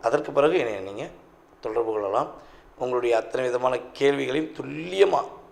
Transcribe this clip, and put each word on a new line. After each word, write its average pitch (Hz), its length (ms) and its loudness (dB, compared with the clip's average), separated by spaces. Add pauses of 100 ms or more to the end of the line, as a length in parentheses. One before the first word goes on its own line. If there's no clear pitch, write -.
அதற்கு 120 300 0
பிறகு 151 260 4
என்னை 110 220 -2
நீங்க 101 280 -10 (520)
தொடர்பு 113 320 -2
கொள்ளலாம். 107 360 0 (500)
உங்களுடைய 120 380 0
அத்தனை 127 300 -2
விதமான 123 320 0 (140)
கேள்விகளையும் 139 640 0
துல்லியமா 160 720 2 (260)